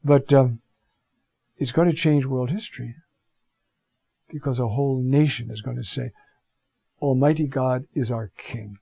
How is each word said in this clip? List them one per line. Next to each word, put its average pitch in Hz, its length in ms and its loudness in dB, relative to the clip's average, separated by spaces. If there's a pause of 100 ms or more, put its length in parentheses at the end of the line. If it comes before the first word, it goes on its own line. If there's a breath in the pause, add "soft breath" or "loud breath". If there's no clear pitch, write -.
but, 143 280 4
um, 127 280 4 (960)
it's 131 140 -6
going 170 180 4
to 151 60 0
change 147 300 2
world 127 240 -2
history, 127 440 -8 (1300)
because 139 320 -4
a 120 80 0
whole 131 340 0
nation 131 480 2
is 110 120 -10
going 120 140 -8
to 123 80 -8
say, 120 280 -8 (880 soft breath)
"Almighty 147 460 2
God 131 460 -2
is 120 180 -2
our 113 260 -6
king." 104 460 -12